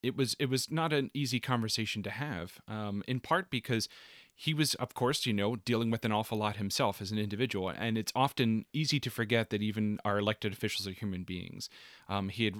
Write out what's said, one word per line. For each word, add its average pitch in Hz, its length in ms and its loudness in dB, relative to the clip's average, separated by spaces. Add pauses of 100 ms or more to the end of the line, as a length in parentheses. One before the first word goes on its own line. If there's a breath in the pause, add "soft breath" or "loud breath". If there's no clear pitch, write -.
it 127 140 -2
was, 131 220 2
it 135 120 0
was 127 200 -2
not 160 220 0
an 143 220 2
easy 127 260 0
conversation 110 600 0
to 95 80 -4
have, 104 580 -6
um, 104 400 -4
in 127 120 0
part 185 300 0
because 120 380 0 (500 loud breath)
he 156 140 0
was, 151 220 2
of - 180 -4
course, 127 320 0
you 120 80 2
know, 104 240 2
dealing 113 340 2
with 113 140 0
an 110 80 2
awful 110 240 0
lot 107 200 0
himself 104 440 0
as 98 100 -6
an 107 80 -2
individual, 101 520 0
and 110 260 -2
it's 110 180 -2
often 120 600 4
easy 147 260 2
to - 80 -4
forget 113 400 2
that 104 140 0
even 107 420 0
our 104 140 2
elected 104 340 0
officials 101 340 -2
are 98 40 -6
human 92 340 -4
beings. 90 460 -8 (380 loud breath)
Um, 98 200 0
he 113 160 -2
had 101 160 0